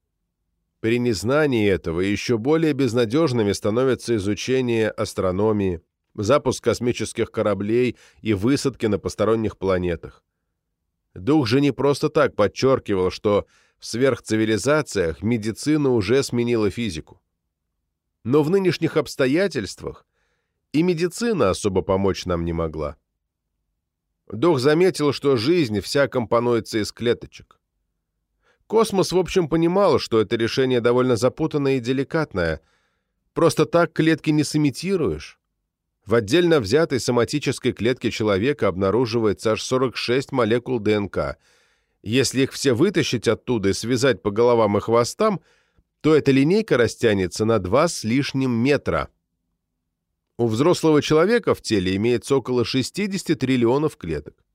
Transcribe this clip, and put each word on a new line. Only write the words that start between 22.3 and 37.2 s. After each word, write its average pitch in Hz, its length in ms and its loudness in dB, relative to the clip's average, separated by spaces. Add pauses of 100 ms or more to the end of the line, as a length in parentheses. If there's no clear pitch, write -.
не 85 80 -4
могла. 78 420 -6 (1300)
Дух 135 320 0
заметил, 151 540 2
что 139 220 0
жизнь 120 440 0
вся 139 280 0
компонуется 120 720 0
из 101 120 -4
клеточек. - 680 -6 (1040)
Космос, 208 460 0
в 170 80 0
общем, 175 280 0
понимал, 170 520 2
что 113 200 0
это 107 160 0
решение 123 460 0
довольно 123 360 2
запутанное 139 600 0
и - 20 -6
деликатное. 120 840 -2 (760)
Просто 160 320 2
так 170 260 0
клетки 160 380 2
не 151 120 2
сымитируешь. 147 960 -2 (640)
В 104 120 0
отдельно 151 440 2
взятой 127 400 0
соматической 123 760 -2